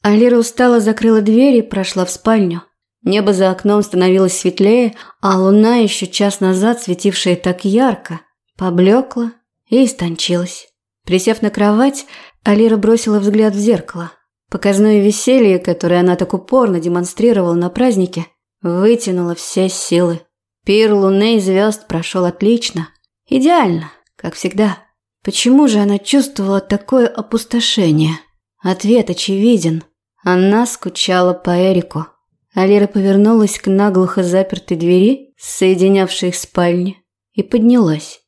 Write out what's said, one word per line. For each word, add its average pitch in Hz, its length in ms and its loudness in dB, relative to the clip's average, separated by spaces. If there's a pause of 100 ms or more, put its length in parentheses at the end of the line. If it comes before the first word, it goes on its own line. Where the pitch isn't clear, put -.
Алира 226 380 4
устало 240 420 2
закрыла 220 400 2
дверь 233 360 4
и 226 40 4
прошла 190 460 -6
в - 40 -12
спальню. 196 520 -2 (400)
Небо 202 320 0
за 185 160 2
окном 202 320 0
становилось 185 500 2
светлее, 208 640 0 (260)
а 190 180 0
луна, 208 380 4
ещё 208 300 -2
час 202 340 -4
назад 196 400 0
светившая 180 560 -2
так 180 300 -4
ярко, 202 560 -2 (340)
поблекла 208 760 0 (360)
и 262 160 4
истончилась. 175 840 -6 (360)
Присев 185 380 -2
на 208 80 0
кровать, 214 560 0 (360)
Алира 220 360 2
бросила 214 400 0
взгляд 208 340 2
в 196 60 -4
зеркало. 202 520 -2 (400)
Показное 202 520 2
веселье, 214 560 2
которое 175 420 -2
она 180 160 2
так 180 160 -4
упорно 202 480 -2
демонстрировала 175 720 -2
на 175 160 -2
празднике, 190 560 -2 (380)
вытянуло 180 720 -2
все 185 340 -4
силы. 170 540 -2 (420)
Пир 214 300 2
луны 202 420 2
и 214 40 2
звёзд 196 480 -2
прошёл 180 360 -4
отлично. 196 640 -2 (400)
Идеально, 262 640 0 (240)
как 170 160 -12
всегда. 190 460 -4 (460)
Почему 262 440 2
же 214 100 2
она 202 200 0
чувствовала 202 640 -2
такое 233 480 0
опустошение? 208 1040 -2 (500)
Ответ 208 460 0
очевиден. 185 720 0 (400)
Она 196 440 2
скучала 180 680 -2
по 175 180 -6
Эрику. 175 560 -2 (480)
Алира 202 320 2
повернулась 202 720 2
к - 80 -8
наглухо 190 560 0
запертой 185 540 -2
двери, 185 600 0
соединявшей 190 880 0
их 175 80 -6
спальни, 180 640 -4 (300)
и 202 100 -4
поднялась. 220 840 0